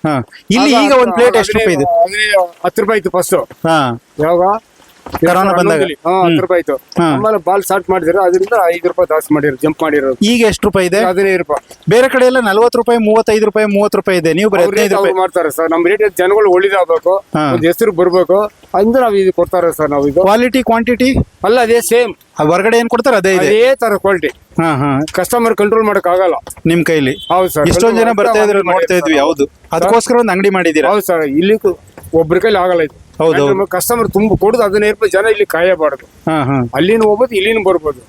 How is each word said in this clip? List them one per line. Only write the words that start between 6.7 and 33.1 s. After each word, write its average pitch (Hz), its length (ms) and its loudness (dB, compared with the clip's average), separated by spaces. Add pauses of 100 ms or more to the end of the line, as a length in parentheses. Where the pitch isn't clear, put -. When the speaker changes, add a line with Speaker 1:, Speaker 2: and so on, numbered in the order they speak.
Speaker 1:
ಹಾ. - 380 -4
Speaker 2:
ಆಮೇಲೆ 214 240 -2 (100)
ಬಾಲ್ 190 160 0
ಸ್ಟಾರ್ಟ್ 190 260 -4
ಮಾಡಿದ್ರೆ 180 380 0
ಅದರಿಂದ 185 280 0 (200)
ಐದು 175 120 -6
ರೂಪಾಯಿ 175 200 0
ಜಾಸ್ತಿ 156 260 -2
ಮಾಡಿರೋದು, 147 300 -2
ಜಂಪ್ 156 200 -4
ಮಾಡಿರೋದು. 147 420 -2
Speaker 1:
ಈಗ 233 200 0
ಎಷ್ಟು 202 220 -2
ರೂಪಾಯಿ 190 200 0
ಇದೆ? 185 160 0
Speaker 2:
ಹದಿನೈದು 185 340 0
ರೂಪಾಯಿ. 151 240 -4 (280)
Speaker 1:
ಬೇರೆ 247 200 4
ಕಡೆ 254 160 2
ಎಲ್ಲ 254 140 2
ನಲವತ್ತು 226 380 0
ರೂಪಾಯಿ, 233 220 0
ಮೂವತ್ತೈದು 214 460 2
ರೂಪಾಯಿ, 214 300 0
ಮೂವತ್ತು 202 220 0
ರೂಪಾಯಿ 190 200 -2
ಇದೆ. 165 160 0
ನೀವು 202 160 0
ಬರೀ 190 140 2
Speaker 2:
ಅವ್ರೇ 196 140 0
Speaker 1:
ಹದಿನೈದು 208 180 0
ರೂಪಾಯಿ. 196 160 0
Speaker 2:
ಅವ್ರು 185 100 -2
ಮಾಡ್ತಾರೆ 180 280 -2
ಸರ್. 160 220 -2
ನಮ್ 170 160 0
ರೇಟ್ 208 300 -2
ಜನಗಳು 196 340 2
ಒಳ್ಳೇದಾಗ್ಬೇಕು, 180 640 0 (200)
Speaker 1:
ಹಾ. 151 180 -2
Speaker 2:
ಒಂದ್ 123 120 -4
ಹೆಸರು 208 260 0
ಬರ್ಬೇಕು 180 460 0 (400)
ಅಂದ್ರೆ 233 260 2
ನಾವ್ 220 120 0
ಇದು 190 160 2
ಕೊಡ್ತಾರೆ 170 460 -2
ಸರ್. 151 120 -2
ನಾವು 143 180 0
ಇದು 143 140 0
Speaker 1:
ಕ್ವಾಲಿಟಿ, 233 400 2
ಕ್ವಾಂಟಿಟಿ 233 480 0 (340)
Speaker 2:
ಅಲ್ಲ, 214 180 2
ಅದೇ 233 200 2
ಸೇಮ್. 233 320 0 (260)
Speaker 1:
ಆ 156 40 0
ಹೊರಗಡೆ 190 340 0
ಏನ್ 233 120 0
ಕೊಡ್ತಾರೆ 240 260 0
ಅದೇ 190 200 0
ಇದೆ. 185 120 0
Speaker 2:
ಅದೇ 233 280 2
ತರ 220 200 -2
ಕ್ವಾಲಿಟಿ. 185 320 -2 (340)
Speaker 1:
ಹಾ, 160 140 0
ಹಾ. 139 240 -2 (140)
Speaker 2:
ಕಸ್ಟಮರ್ 226 420 0
ಕಂಟ್ರೋಲ್ 220 300 0
ಮಾಡಕ್ 202 220 0
ಆಗಲ್ಲ 180 280 0 (300)
Speaker 1:
ನಿಮ್ 165 200 2
ಕೈಲಿ. 151 260 0
Speaker 2:
ಹೌದು 180 380 -2
ಸರ್. 147 180 0
Speaker 1:
ಇಷ್ಟೊಂದ್ 220 320 2
ಜನ 226 80 2
Speaker 2:
ಕಂಟ್ರೋಲ್ 226 100 0
Speaker 1:
ಬರ್ತಾ 214 260 2
ಇದ್ರು, 202 200 0
Speaker 2:
ಮಾಡಕ್ 180 120 0
Speaker 1:
ನೋಡ್ತಾ 180 200 0
ಇದ್ವಿ. 160 180 0
Speaker 2:
ಆಗಲ್ಲ. 147 140 2
Speaker 1:
ಹೌದು, 143 180 0 (260)
ಅದಕ್ಕೋಸ್ಕರ 214 440 0
ಒಂದ್ 233 160 2
ಅಂಗಡಿ 190 180 0
ಮಾಡಿದೀರಾ. 170 400 0
Speaker 2:
ಹೌದು 208 120 0
ಸರ್, 170 220 -2
ಇಲ್ಲಿ 165 340 0
ಕು-, 190 200 -2 (360)
ಒಬ್ರ 160 260 2
ಕೈಲಿ 214 180 0
ಆಗಲ್ಲ 180 240 0
ಇದು. - 260 -8 (120)